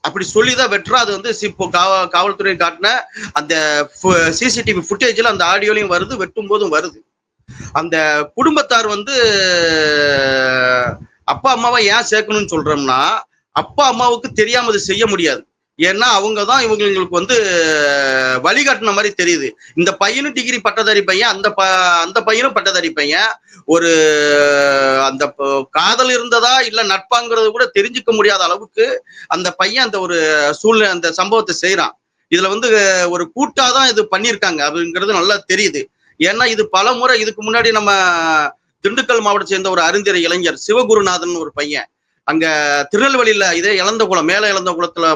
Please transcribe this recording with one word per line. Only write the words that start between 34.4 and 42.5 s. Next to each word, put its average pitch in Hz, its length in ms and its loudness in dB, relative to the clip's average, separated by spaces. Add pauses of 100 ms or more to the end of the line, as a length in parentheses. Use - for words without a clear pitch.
அப்படிங்கிறது 170 500 -2
நல்லா 196 320 0 (100)
தெரியுது. 160 300 -2 (360)
ஏன்னா 208 260 2
இது 220 240 0
பல 208 240 2
முறை 247 260 2
இதுக்கு 214 240 -6
முன்னாடி 226 280 0
நம்ம 208 200 0 (920)
திண்டுக்கல் 233 380 0
மாவட்டத்தை 202 260 0
சேர்ந்த 190 220 -2
ஒரு 175 120 2
அறிஞர் 190 340 0
இளைஞர் 170 520 -2
சிவகுருநாதன் 196 720 0
ஒரு 151 160 -8
பையன், 147 360 -6 (340)
அங்க 160 220 0 (440)